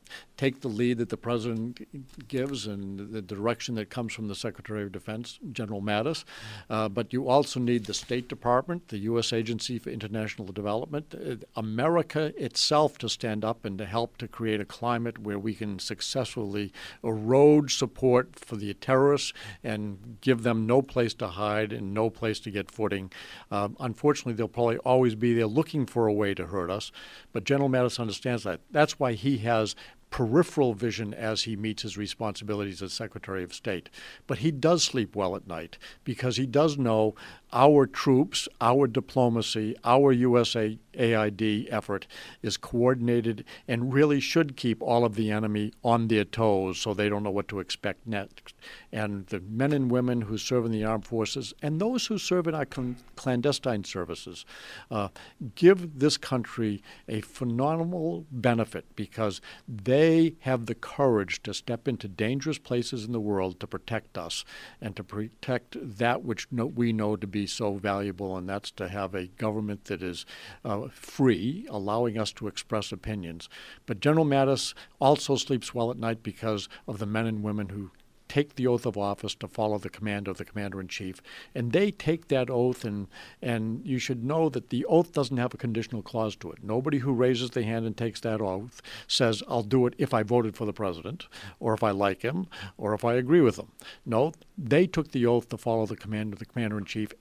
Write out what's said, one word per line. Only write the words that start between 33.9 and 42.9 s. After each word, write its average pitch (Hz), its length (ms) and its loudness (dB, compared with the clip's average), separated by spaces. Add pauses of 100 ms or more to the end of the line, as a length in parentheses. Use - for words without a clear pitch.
But 131 120 -4
he 156 140 0
does 156 320 2
sleep - 340 -2
well 95 180 0
at - 120 -10
night 85 300 -10 (280)
because 123 320 -2
he 131 80 0
does 143 320 4
know 110 360 4 (380)
our 139 340 8
troops, 135 600 2 (120)
our 127 280 6
diplomacy, 117 960 2
our 135 280 8
U 123 280 6
S 117 160 2
A 110 220 0 (200)
A 117 180 4
I 107 140 4
D 107 400 0
effort 101 380 -4 (340)
is 107 160 -4
coordinated 120 880 2 (220)